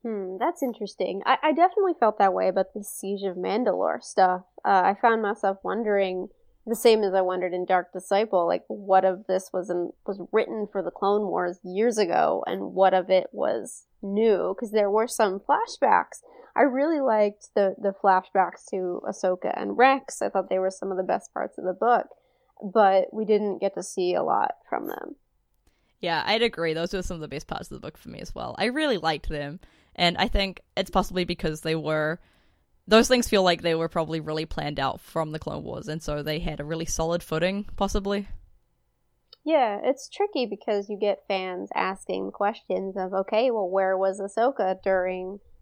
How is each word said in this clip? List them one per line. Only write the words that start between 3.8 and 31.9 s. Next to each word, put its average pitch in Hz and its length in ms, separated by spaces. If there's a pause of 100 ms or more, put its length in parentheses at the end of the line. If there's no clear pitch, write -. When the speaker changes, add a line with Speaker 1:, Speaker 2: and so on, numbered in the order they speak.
Speaker 1:
stuff. 185 400 (200)
Uh, 190 220
I 190 160
found 226 220
myself 202 400
wondering, 196 640 (380)
the 226 100
same 220 280
as 185 100
I 190 80
wondered 180 320
in 180 100
Dark 180 300
Disciple, 196 520
like, 180 220
what 190 380
of 190 200
this 185 240
was 180 200
in, 175 220 (140)
was 202 140 (100)
written 214 400
for 190 120
the 170 80
Clone 208 320
Wars 180 420
years 214 320
ago, 160 500
and 190 280
what 190 180
of 185 160
it 190 240
was - 540 (160)
new? 196 580
'Cause 208 120
there 202 180
were 226 180
some 196 320
flashbacks. 262 800 (340)
I - 80
really 285 380
liked 214 540
the, 196 240
the 196 160
flashbacks 185 760
to 185 380
Ahsoka 185 480
and 202 220
Rex. 262 420
I 208 80
thought 190 220
they 190 80
were 185 120
some 190 200
of 185 80
the 185 40
best 185 300
parts - 240
of - 80
the 185 80
book, 226 360 (540)
but 196 500
we 220 120
didn't 208 340
get 196 160
to 180 80
see 180 320
a 170 80
lot - 340 (120)
from - 180
them. 50 300 (840)
Speaker 2:
Yeah, 165 260
I'd 226 160
agree. 165 320
Those 170 180
were 185 100
some 180 120
of 160 80
the 151 60
best 139 180
parts - 240
of - 100
the - 40
book - 120
for - 140
me - 100
as - 140
well. - 240
I 208 80
really 262 320
liked 156 320
them, 147 300 (360)
and 175 220
I 190 100
think 196 320 (160)
it's 190 140
possibly 185 340
because 165 380
they 160 120
were, 156 460 (640)